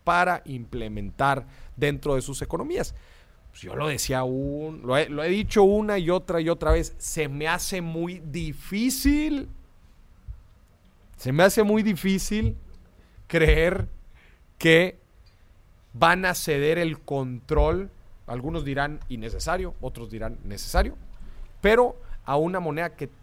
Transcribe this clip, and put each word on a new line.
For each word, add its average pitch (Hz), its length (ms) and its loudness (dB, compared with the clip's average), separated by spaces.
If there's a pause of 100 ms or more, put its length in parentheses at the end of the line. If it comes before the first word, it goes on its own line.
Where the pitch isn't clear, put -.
para 175 420 2
implementar 120 1000 -2 (300)
dentro 143 400 0
de 131 60 2
sus 135 200 -8
economías. 247 540 -4 (560)
Pues - 100 -20
yo 95 140 -12
lo 143 120 -2
decía 131 360 -2
un, 143 640 -4
lo 127 120 2
he, 147 120 2
lo 147 140 -4
he 170 60 0
dicho 202 340 4
una 208 360 4
y 165 100 0
otra 180 320 0
y 160 80 0
otra 156 220 2
vez, 165 260 0
se - 300 -4
me 143 200 -6
hace 175 340 -2
muy 170 380 -6
difícil, 247 1300 0 (1700)
se 127 140 -4
me 156 120 6
hace 202 200 6
muy 208 200 4
difícil 208 720 0 (680)
creer 160 600 4 (680)
que 165 400 6 (960)
van 175 320 4
a 180 80 2
ceder 151 440 0
el 165 220 -2
control, 143 880 0 (380)
algunos 143 360 -6
dirán 143 360 -4 (100)
innecesario, 123 720 -6
otros 120 280 -10
dirán 110 340 -8
necesario, 170 520 0 (640)
pero 233 400 4 (260)
a 139 120 0
una 175 220 0
moneda 165 360 -4
que 135 140 -10 (140)